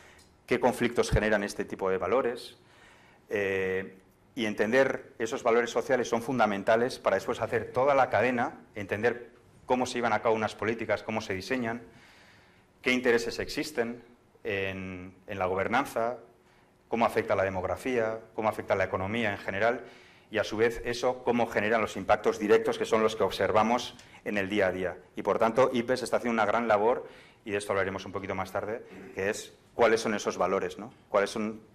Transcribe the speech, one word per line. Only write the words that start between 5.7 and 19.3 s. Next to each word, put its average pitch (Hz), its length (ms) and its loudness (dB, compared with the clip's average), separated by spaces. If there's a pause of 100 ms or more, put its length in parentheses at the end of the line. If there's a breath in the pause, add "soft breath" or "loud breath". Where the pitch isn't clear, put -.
sociales 123 380 0
son 113 120 0
fundamentales 113 760 0
para 101 180 2
después 110 240 -4
hacer 113 320 -4
toda 139 220 2
la 127 160 4
cadena, 120 520 0 (120)
entender 107 560 -4 (340)
cómo 123 220 0
se - 80 -8
llevan 117 180 0
a 107 100 0
cabo 113 120 4
unas 110 200 -2
políticas, 107 480 -2
cómo 110 180 -4
se 104 140 -6
diseñan, 117 480 -4 (1000 loud breath)
qué 127 100 2
intereses 117 460 2
existen 117 640 -4 (400)
en, 95 720 -6 (120)
en 98 120 -10
la 92 80 0
gobernanza, 113 720 0 (680 soft breath)
cómo 113 180 2
afecta 104 280 2
la 98 100 2
demografía, 110 720 -2 (160)
cómo 110 140 0
afecta 104 260 -2
la 95 100 2
economía 101 460 -2